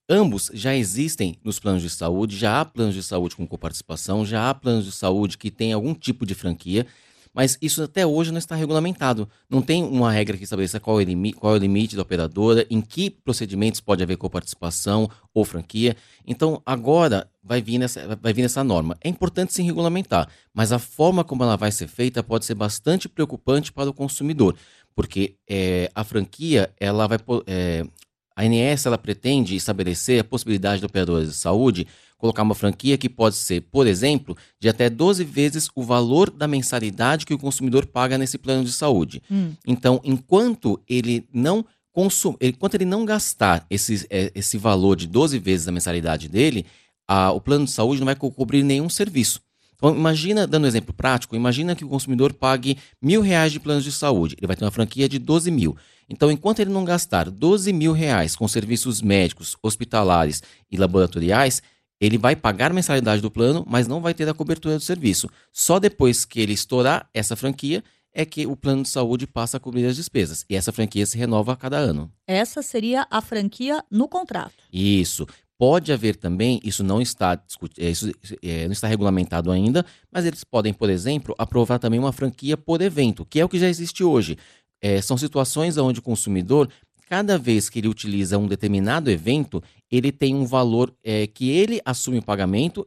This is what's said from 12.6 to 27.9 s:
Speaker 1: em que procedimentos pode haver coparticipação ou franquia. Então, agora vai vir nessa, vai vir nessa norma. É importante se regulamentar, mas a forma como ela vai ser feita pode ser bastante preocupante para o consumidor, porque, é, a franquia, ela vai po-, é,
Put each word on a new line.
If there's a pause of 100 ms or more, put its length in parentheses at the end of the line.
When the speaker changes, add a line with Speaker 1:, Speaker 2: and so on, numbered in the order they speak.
Speaker 1:
em
que
procedimentos
pode
haver
coparticipação (240)
ou
franquia. (300)
Então,
agora (160)
vai
vir
nessa,
vai
vir
nessa
norma.
É
importante
se
regulamentar, (240)
mas
a
forma
como
ela
vai
ser
feita
pode
ser
bastante
preocupante
para
o
consumidor, (380)
porque, (160)
é,
a
franquia,
ela
vai
po-,
é, (520)